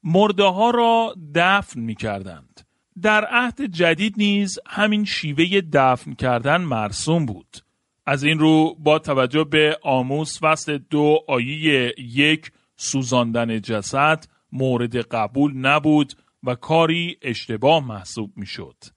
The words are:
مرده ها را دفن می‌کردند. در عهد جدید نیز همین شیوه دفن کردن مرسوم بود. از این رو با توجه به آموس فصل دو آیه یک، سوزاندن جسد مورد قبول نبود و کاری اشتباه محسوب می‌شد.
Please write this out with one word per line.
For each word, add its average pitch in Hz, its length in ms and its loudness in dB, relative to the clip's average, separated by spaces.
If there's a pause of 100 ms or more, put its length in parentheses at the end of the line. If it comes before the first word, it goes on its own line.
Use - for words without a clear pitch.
مرده 196 400 2
ها 202 260 2
را 233 460 2 (200)
دفن 185 440 0
می‌کردند. 101 800 -8 (420)
در 214 240 2
عهد 247 360 -2
جدید 175 560 0
نیز 202 500 0
همین 208 380 0
شیوه 175 560 0 (120)
دفن 135 400 2
کردن 127 480 0
مرسوم 143 640 -2
بود. 101 320 -10 (480)
از 139 180 -2
این 156 160 2
رو 156 400 4
با 151 200 4
توجه 139 440 0
به 151 400 2
آموس 135 600 -2
فصل 151 340 0
دو 151 500 2
آیه 135 720 0
یک، 143 540 0 (240)
سوزاندن 117 840 -2
جسد 135 640 -2 (260)
مورد 123 440 -2
قبول 120 640 -2
نبود 147 560 2 (300)
و 123 120 -2
کاری 165 680 0
اشتباه 131 640 0
محسوب 104 500 -10
می‌شد. - 400 -14 (220)